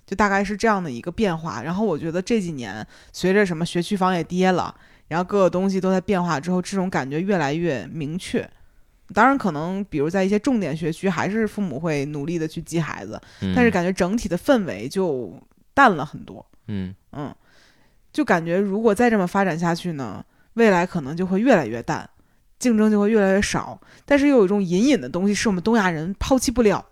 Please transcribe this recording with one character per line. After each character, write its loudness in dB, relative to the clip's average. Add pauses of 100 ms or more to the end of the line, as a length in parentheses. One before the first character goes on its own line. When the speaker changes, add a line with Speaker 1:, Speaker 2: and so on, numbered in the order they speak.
Speaker 1:
就 -10
大 2
概 2
是 -4
这 0
样 2
的 -6
一 -8
个 -8
变 0
化。 -8
然 -4
后 -2
我 0
觉 -6
得 -2
这 0
几 -6
年 -8 (280)
随 0
着 6
什 -4
么 -2
学 -2
区 -2
房 2
也 -2
跌 2
了， -2 (320)
然 -4
后 0
各 2
个 6
东 0
西 0
都 0
在 2
变 0
化 0
之 -4
后， 0
这 -8
种 -2
感 -4
觉 -2
越 0
来 0
越 -2
明 -6
确。 -4 (680)
当 6
然 4
可 -2
能 -4
比 -6
如 0
在 0
一 0
些 2
重 0
点 -2
学 -4
区， -2
还 -2
是 0
父 -8
母 -4
会 -2
努 -8
力 -4
地 -2
去 -8
鸡 -4
孩 -6
子， -12 (220)
Speaker 2:
嗯。 -2
Speaker 1:
但 4
是 6
感 0
觉 0
整 0
体 -4
的 -2
氛 2
围 -6
就 -4 (360)
淡 6
了 -2
很 -14
多。 -18 (220)
Speaker 2:
嗯。 -6 (160)
Speaker 1:
嗯， -12 (800)
就 0
感 2
觉 0
如 0
果 4
再 4
这 2
么 2
发 0
展 0
下 0
去 -8
呢， -10 (300)
未 4
来 4
可 -6
能 -8
就 -2
会 0
越 6
来 0
越 -6
淡， -6 (480)
竞 2
争 4
就 4
会 2
越 4
来 4
越 4
少， -4 (280)
但 4
是 4
又 6
有 8
一 0
种 0
隐 2
隐 4
的 -10
东 -2
西 2
是 0
我 2
们 -2
东 2
亚 2
人 -4
抛 0
弃 0
不 0
了 2